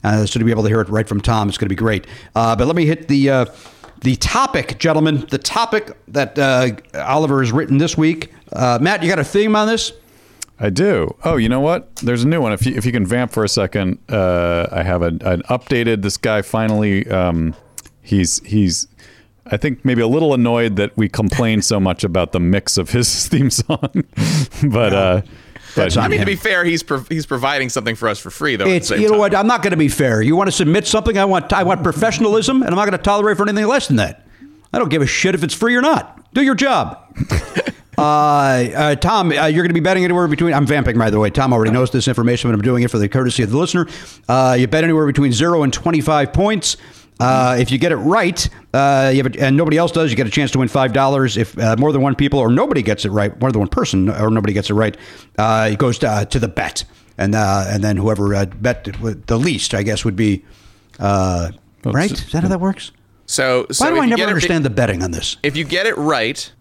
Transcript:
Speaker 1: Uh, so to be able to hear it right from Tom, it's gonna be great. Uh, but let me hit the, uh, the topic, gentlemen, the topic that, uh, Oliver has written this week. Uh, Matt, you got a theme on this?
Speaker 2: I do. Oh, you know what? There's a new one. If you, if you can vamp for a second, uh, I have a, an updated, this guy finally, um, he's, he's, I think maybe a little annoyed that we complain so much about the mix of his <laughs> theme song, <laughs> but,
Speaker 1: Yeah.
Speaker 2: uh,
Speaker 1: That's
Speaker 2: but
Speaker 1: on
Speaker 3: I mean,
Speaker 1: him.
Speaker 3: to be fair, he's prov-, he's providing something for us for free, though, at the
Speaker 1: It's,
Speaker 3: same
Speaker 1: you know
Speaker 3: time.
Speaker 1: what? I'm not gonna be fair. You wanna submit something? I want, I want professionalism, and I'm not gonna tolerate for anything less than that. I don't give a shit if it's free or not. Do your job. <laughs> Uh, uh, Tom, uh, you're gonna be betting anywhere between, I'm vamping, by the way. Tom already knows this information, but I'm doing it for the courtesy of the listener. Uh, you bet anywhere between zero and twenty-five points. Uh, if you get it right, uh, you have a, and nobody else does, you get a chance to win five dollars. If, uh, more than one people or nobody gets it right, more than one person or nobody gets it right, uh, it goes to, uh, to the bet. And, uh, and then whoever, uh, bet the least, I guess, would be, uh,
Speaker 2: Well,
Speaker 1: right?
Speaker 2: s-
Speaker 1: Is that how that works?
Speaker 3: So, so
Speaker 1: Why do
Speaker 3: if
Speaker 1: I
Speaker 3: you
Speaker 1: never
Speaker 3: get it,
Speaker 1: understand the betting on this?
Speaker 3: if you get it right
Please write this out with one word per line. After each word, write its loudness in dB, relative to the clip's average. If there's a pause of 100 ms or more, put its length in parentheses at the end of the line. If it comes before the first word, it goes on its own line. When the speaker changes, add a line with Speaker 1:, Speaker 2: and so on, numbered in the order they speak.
Speaker 1:
Uh, 2
so -4
to 0
be 4
able 0
to 2
hear 2
it -2
right -2
from -2
Tom, 0
it's -4
gonna -4
be -2
great. -2 (280)
Uh, 2
but 0
let 0
me 2
hit -2
the, 2
uh, 2 (580)
the 2
topic, -2
gentlemen, 0
the -2
topic -4 (120)
that, -4
uh, 2 (360)
Oliver 2
has 0
written 2
this 0
week. 0 (220)
Uh, 0
Matt, 0
you 0
got 0
a 0
theme 0
on 2
this? -2 (680)
Speaker 2:
I 0
do. 0 (100)
Oh, 0
you 0
know 0
what? -2
There's -2
a 2
new 2
one. 0
If -2
you, -2
if -4
you 0
can -2
vamp -2
for 0
a 0
second, -2 (100)
uh, 0
I -2
have 0
a, 0
an -2
updated, 0
this -4
guy -2
finally, -2
um, 0 (480)
he's, 0
he's, 0 (580)
I -4
think -4
maybe 2
a 2
little 2
annoyed 2
that -2
we 0
complain 0
so 0
much 0
about 0
the 0
mix 0
of -2
his -2
<laughs> -
theme 2
song, -4
<laughs> -4 (640)
but, 2
Speaker 1:
Yeah. 2
Speaker 2:
uh, 2 (560)
Speaker 1:
That's 0
Speaker 2:
but 2
Speaker 1:
on 0
Speaker 3:
I -2
mean, 0
Speaker 1:
him. 0
Speaker 3:
to 0
be 0
fair, -2
he's 0
prov-, -6
he's -4
providing -2
something -4
for -2
us -2
for -14
free, -4
though, -2
at 2
the 2
Speaker 1:
It's, -2
Speaker 3:
same 0
Speaker 1:
you 4
know 4
Speaker 3:
time. 4
Speaker 1:
what? 2
I'm 2
not 2
gonna 0
be 4
fair. 2
You 4
wanna 2
submit 2
something? 0
I 4
want, 0
I 2
want 0
professionalism, 2
and 0
I'm 2
not 2
gonna -2
tolerate 2
for 0
anything 0
less 0
than 2
that. -4 (460)
I -2
don't 0
give 2
a 2
shit 0
if -2
it's -4
free 0
or 2
not. 0 (140)
Do 2
your 2
job. 0 (180)
<laughs> -4 (240)
Uh, 2 (760)
uh, 2
Tom, 0
uh, 0
you're 2
gonna 0
be 2
betting 2
anywhere 2
between, 0
I'm 2
vamping, 0
by 2
the 2
way. 2
Tom 0
already 2
knows 2
this 0
information, 0
but 2
I'm 0
doing 2
it -2
for 0
the 0
courtesy 0
of 0
the 0
listener. 0 (400)
Uh, 4
you 2
bet 2
anywhere 2
between 2
zero 2
and 0
twenty-five 0
points. -2 (420)
Uh, 2
if 0
you 0
get 0
it 0
right, 0 (240)
uh, 2
you 2
have -2
a, -8
and 4
nobody 2
else 2
does, 0
you -2
get 0
a -4
chance 0
to 2
win 2
five 0
dollars. 2
If, -4
uh, 2
more 2
than 0
one 2
people 2
or 2
nobody 2
gets -2
it -2
right, -2
more 0
than 0
one 0
person 0
or 0
nobody 0
gets -2
it 0
right, 0 (400)
uh, 2
it -4
goes 0
to, -2
uh, 0
to -2
the 0
bet. -6 (360)
And, 0
uh, 0
and -2
then 0
whoever, 0
uh, 0
bet -4
the -4
least, -2
I -2
guess, -4
would -2
be, 0 (560)
uh, 0 (320)
Speaker 2:
Well, -4
Speaker 1:
right? 0
Speaker 2:
s- -8
Speaker 1:
Is -16
that 0
how -2
that -2
works? -4 (340)
Speaker 3:
So, 0
so 0
Speaker 1:
Why 2
do 0
Speaker 3:
if 2
Speaker 1:
I 2
Speaker 3:
you 2
Speaker 1:
never 2
Speaker 3:
get 0
it, -
Speaker 1:
understand 0
the 0
betting 0
on -4
this? -8
Speaker 3:
if -4
you -4
get -2
it -2
right -2